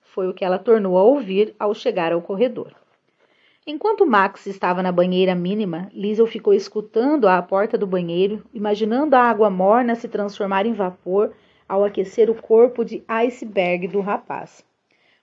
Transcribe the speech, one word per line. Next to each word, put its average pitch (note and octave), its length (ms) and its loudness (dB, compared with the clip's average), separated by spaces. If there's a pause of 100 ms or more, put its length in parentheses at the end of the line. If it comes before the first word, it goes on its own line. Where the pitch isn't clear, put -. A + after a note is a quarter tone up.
foi - 260 -6
o F#3 60 -4
que F#3 120 -6
ela F#3 140 0
tornou G3 400 2
a F#3+ 60 6
ouvir G#3+ 520 2
ao G#3 180 -4
chegar F#3 360 -4
ao E3+ 120 -2
corredor. G3+ 520 -4 (880)
Enquanto F#4+ 420 0
Max G3 400 0
estava F#3 360 -4
na F#3 80 0
banheira F3+ 460 2
mínima, F#3 580 -6
Liesel G#3+ 320 0
ficou A3 260 0
escutando G#3+ 760 0
à F#3 120 4
porta G3+ 380 -2
do G3+ 80 -4
banheiro, F#3 640 -4
imaginando A3 640 -2
a B3+ 60 6
água A3 300 2
morna G#3+ 440 2
se A#3 140 -10
transformar G3+ 580 -4
em A#3 60 -2
vapor G3 600 -2 (360)
ao G3 160 2
aquecer G#3 440 0
o A3+ 60 0
corpo A#3 500 2
de - 220 -12
iceberg G3+ 800 -2
do F#3+ 140 -4
rapaz. - 640 -8 (580)